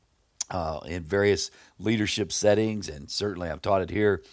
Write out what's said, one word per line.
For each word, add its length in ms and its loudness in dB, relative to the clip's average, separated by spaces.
uh, 340 -4
in 180 -6
various 480 2
leadership 520 0
settings, 560 2
and 220 -14
certainly 400 -4
I've 120 -8
taught 200 2
it 80 -4
here, 440 2